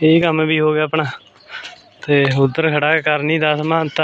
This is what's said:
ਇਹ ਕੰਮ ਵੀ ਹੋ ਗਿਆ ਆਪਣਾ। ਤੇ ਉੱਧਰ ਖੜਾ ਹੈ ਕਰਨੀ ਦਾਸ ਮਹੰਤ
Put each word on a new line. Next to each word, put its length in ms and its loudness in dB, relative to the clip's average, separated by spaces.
ਇਹ 200 4
ਕੰਮ 240 0
ਵੀ 140 0
ਹੋ 140 2
ਗਿਆ 100 0
ਆਪਣਾ। 200 -2
ਤੇ 180 2
ਉੱਧਰ 320 0
ਖੜਾ 200 0
ਹੈ 100 0
ਕਰਨੀ 380 -2
ਦਾਸ 220 0
ਮਹੰਤ 420 -2